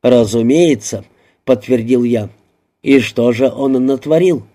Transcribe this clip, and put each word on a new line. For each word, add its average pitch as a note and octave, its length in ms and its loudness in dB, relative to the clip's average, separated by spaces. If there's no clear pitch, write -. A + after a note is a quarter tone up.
«Разумеется», A#2+ 1000 0
подтвердил A#2+ 600 -2
я. A2+ 240 -4
«И C3+ 180 4
что A#2+ 340 -2
же B2 160 0
он C3+ 240 -2
натворил?» D3+ 580 0